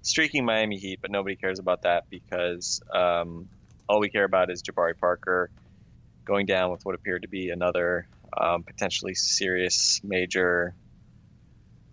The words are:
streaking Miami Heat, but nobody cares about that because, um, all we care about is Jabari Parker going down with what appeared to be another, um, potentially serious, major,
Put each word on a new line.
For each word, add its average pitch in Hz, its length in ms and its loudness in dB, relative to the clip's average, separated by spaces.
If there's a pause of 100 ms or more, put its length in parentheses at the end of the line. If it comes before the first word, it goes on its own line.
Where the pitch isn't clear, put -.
streaking 147 420 2
Miami 110 360 2
Heat, 95 240 -8
but 95 80 -6
nobody 98 240 -2
cares 95 240 -4
about 90 240 0
that 87 260 2
because, 87 720 -4 (100)
um, 85 560 0 (400)
all 104 120 4
we 104 100 2
care 104 140 2
about 92 260 4
is 87 140 -8
Jabari 85 340 0
Parker 90 540 0 (760)
going 98 220 2
down 92 240 2
with 87 120 -8
what 95 120 -4
appeared 87 260 -4
to 90 60 -12
be 92 240 -6
another, 87 560 0 (280)
um, 85 280 0
potentially 92 500 -6
serious, - 920 0
major, 90 680 0 (1200)